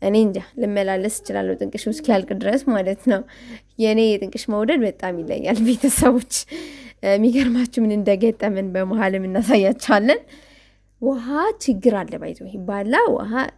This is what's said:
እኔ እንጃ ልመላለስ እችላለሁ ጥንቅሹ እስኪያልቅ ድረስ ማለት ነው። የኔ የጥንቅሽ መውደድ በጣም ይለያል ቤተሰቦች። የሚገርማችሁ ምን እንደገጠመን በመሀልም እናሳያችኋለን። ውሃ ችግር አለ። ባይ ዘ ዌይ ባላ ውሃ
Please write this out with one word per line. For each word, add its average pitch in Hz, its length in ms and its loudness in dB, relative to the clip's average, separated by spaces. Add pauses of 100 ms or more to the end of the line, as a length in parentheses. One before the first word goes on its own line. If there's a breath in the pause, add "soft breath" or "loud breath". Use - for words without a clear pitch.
እኔ 196 180 2
እንጃ 196 180 2 (200)
ልመላለስ 202 580 -2
እችላለሁ 196 400 -4
ጥንቅሹ 202 320 -6
እስኪያልቅ 202 480 0
ድረስ 208 300 -2
ማለት 196 400 0
ነው። 202 160 2 (580 loud breath)
የኔ 220 240 2
የጥንቅሽ 202 440 0
መውደድ 226 340 0
በጣም 185 340 -4
ይለያል 180 480 -2
ቤተሰቦች። 247 680 2 (720 loud breath)
የሚገርማችሁ 233 800 2
ምን 214 120 2
እንደገጠመን 196 760 0
በመሀልም 190 560 -2
እናሳያችኋለን። 208 920 2 (800 soft breath)
ውሃ 240 260 -2 (320)
ችግር 220 360 2
አለ። 185 200 -4
ባይ 160 180 -8
ዘ - 100 -20
ዌይ 196 180 -14
ባላ 202 320 -4 (160)
ውሃ 208 220 -2 (260)